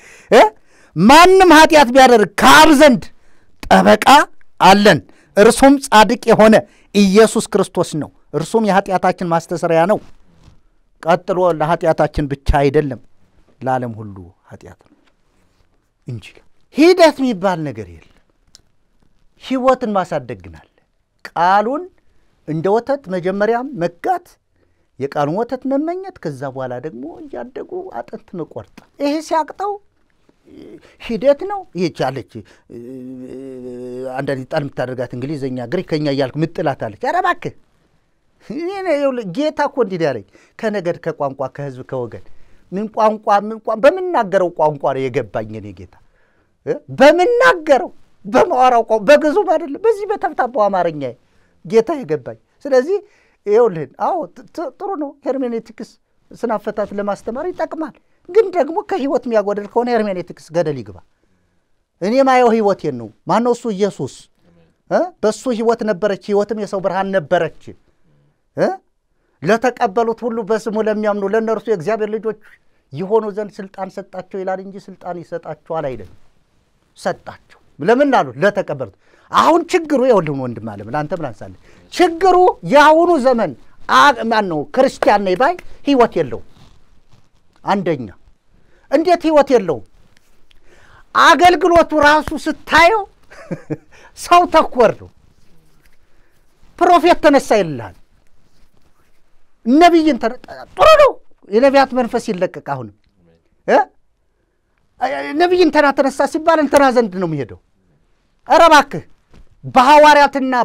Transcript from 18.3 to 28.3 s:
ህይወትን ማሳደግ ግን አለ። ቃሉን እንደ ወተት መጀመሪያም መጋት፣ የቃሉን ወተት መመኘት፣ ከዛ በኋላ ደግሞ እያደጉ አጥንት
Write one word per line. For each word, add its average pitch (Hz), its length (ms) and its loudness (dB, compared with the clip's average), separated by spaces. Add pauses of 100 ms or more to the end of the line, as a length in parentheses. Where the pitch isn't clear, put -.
ህይወትን 254 480 0
ማሳደግ 147 480 -6
ግን 85 160 -20
አለ። - 140 -20 (560)
ቃሉን 208 580 -2 (640)
እንደ 160 220 -6
ወተት 233 400 -4
መጀመሪያም 202 640 -4
መጋት፣ 330 500 -6 (760)
የቃሉን 147 380 -6
ወተት 240 280 -8
መመኘት፣ 339 520 -6
ከዛ 139 320 -12
በኋላ 127 300 -10
ደግሞ 190 240 -14 (160)
እያደጉ 247 520 -16 (220)
አጥንት - 420 -16